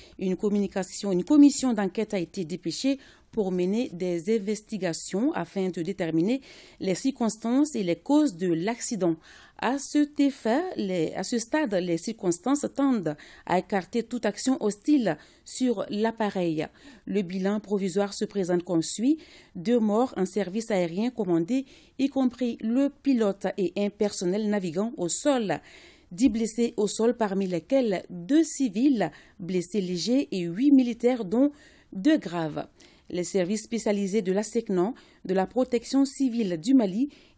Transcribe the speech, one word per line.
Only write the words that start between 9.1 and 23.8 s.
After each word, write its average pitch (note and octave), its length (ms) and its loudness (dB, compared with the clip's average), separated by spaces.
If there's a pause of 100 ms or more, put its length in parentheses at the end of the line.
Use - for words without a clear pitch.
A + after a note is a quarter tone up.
À B3+ 200 -2
cet D4 400 0
effet, C#4 440 2 (140)
les, F#3 360 -2
à - 100 -6
ce A#3+ 160 -4
stade, G#3+ 360 0
les F3 240 0
circonstances A3+ 680 -2 (100)
tendent A3 420 0 (280)
à F3+ 140 0
écarter G3 440 -2
toute A#3+ 220 -6
action B3+ 360 0
hostile G#3+ 580 2 (260)
sur B3 460 -2
l'appareil. G3+ 760 -2 (360)
Le F#3+ 160 -2
bilan F#3+ 400 -2
provisoire G3 540 -2
se - 100 0
présente F3+ 380 0
comme E3+ 200 0
suit. C4 360 2 (360)
Deux G#3 240 0
morts A3 380 2
en F#3+ 80 0
service F#3+ 460 -2
aérien F#3 400 0
commandé, G3 560 0 (320)
y C#4 100 2
compris C4 540 -2
le B3 260 2
pilote A3 580 0 (120)
et F#3 180 -2
un G3+ 140 0